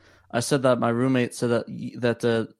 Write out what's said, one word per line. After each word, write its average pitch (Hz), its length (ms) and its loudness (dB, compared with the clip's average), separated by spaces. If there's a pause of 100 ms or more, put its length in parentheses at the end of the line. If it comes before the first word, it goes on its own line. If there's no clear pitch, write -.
(300)
I 120 100 -2
said 135 220 0
that 127 160 4
my 120 120 0
roommate 123 440 0
said 123 160 -2
that 117 180 0
y-, - 300 -10
that, 117 260 0
uh, 113 220 2 (140)